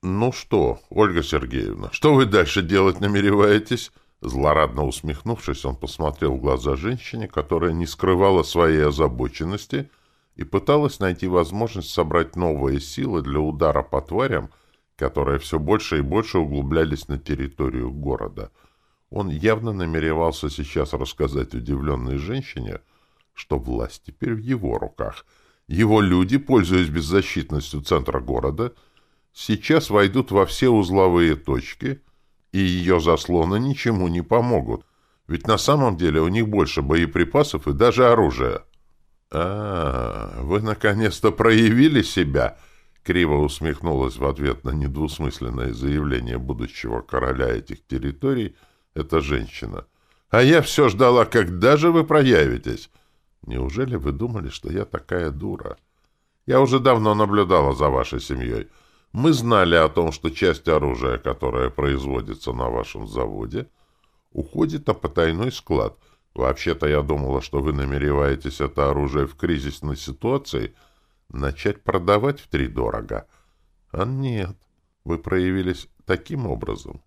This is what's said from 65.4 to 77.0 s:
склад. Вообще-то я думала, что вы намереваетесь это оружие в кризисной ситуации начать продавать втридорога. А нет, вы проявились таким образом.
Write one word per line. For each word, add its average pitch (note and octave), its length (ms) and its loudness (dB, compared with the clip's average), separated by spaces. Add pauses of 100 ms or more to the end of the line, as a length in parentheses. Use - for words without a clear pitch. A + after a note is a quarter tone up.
склад. A#1+ 480 -4 (360)
Вообще-то C2+ 520 -2
я D2 160 2
думала, C#2 400 -2
что - 180 -4
вы D2 120 -2
намереваетесь C#2 880 -2
это C#2 280 -2
оружие C#2+ 380 -2
в - 80 -12
кризисной D2 640 -4
ситуации F2 800 -6 (520)
начать C#2 540 -6
продавать G#2 560 0
втридорога. A1+ 880 -6 (640)
А F#2 140 -4
нет, A#2+ 520 -6 (480)
вы E2 140 -4
проявились F#2 720 -2 (180)
таким B2 400 -4
образом. A1 600 -8